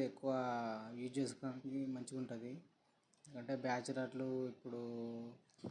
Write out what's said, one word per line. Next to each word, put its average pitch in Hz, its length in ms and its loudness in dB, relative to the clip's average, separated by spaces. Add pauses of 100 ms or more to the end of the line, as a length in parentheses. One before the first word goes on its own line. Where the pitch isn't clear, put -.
ఎక్కువ - 220 0 (720)
యూజ్ 127 180 -2
చేసుకోవడానికి 131 640 0 (140)
మంచిగా 127 260 -4
ఉంటుంది. 120 300 -4 (720)
ఎందుకంటే 131 320 -2 (100)
బ్యాచిలర్లు 127 640 2 (220)
ఇప్పుడు, 120 280 -6 (920)